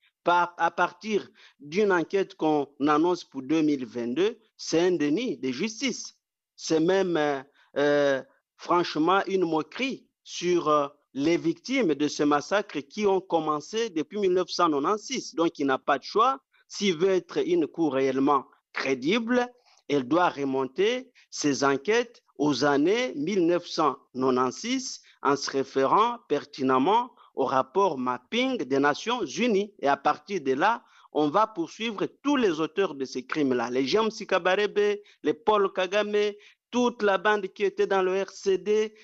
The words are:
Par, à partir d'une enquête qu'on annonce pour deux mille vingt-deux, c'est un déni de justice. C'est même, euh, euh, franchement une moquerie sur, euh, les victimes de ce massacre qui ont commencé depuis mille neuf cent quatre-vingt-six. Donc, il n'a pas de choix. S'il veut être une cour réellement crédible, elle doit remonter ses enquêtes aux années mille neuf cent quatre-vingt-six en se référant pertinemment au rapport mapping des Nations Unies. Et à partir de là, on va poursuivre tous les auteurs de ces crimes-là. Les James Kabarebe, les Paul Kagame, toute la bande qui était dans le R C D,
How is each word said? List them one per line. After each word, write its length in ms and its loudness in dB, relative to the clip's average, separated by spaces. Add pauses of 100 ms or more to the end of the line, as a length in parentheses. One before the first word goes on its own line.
(240)
Par, 360 2
à 100 0
partir 580 -4 (320)
d'une 320 0
enquête 440 0
qu'on 340 0 (180)
annonce 360 2
pour 180 -14
deux 220 0
mille 200 0
vingt-deux, 540 -4 (200)
c'est 220 -2
un 120 4
déni 480 -2
de 120 -4
justice. 640 -6 (400)
C'est 240 0
même, 380 2
euh, 240 0 (360)
euh, 440 2 (360)
franchement 680 0
une 180 -2
moquerie 640 -4 (180)
sur, 460 -2
euh, 180 2 (280)
les 200 0
victimes 600 -2
de 120 0
ce 140 -4
massacre 600 0
qui 260 -4
ont 140 2
commencé 680 -4
depuis 300 -6
mille 140 2
neuf 180 0
cent 180 2
quatre-vingt-six. 640 -4
Donc, 240 0
il 80 -2
n'a 140 0
pas 180 0
de 60 -12
choix. 360 2 (280)
S'il 280 -2
veut 140 0
être 340 -2
une 220 2
cour 300 -2
réellement 500 2 (260)
crédible, 760 0 (420)
elle 180 0
doit 220 4
remonter 840 -2 (200)
ses 320 -2
enquêtes 580 0 (160)
aux 260 0
années 520 2
mille 320 0
neuf 180 0
cent 320 -2 (160)
quatre-vingt-six 880 -2 (220)
en 120 2
se 140 -4
référant 720 0 (100)
pertinemment 840 0 (180)
au 120 0
rapport 520 0
mapping 600 -4
des 220 -2
Nations 440 0
Unies. 560 -2
Et 80 -2
à 80 4
partir 460 -2
de 100 0
là, 320 0 (300)
on 160 0
va 180 2
poursuivre 580 -6 (160)
tous 140 0
les 240 2
auteurs 340 -2
de 120 -8
ces 200 -8
crimes-là. 440 0
Les 180 -2
James 240 2 (160)
Kabarebe, 720 0 (240)
les 100 2
Paul 380 2
Kagame, 600 0 (380)
toute 320 0
la 140 4
bande 300 0
qui 160 -8
était 240 0
dans 140 2
le 200 0
R 80 -6
C 280 -2
D, 360 0 (100)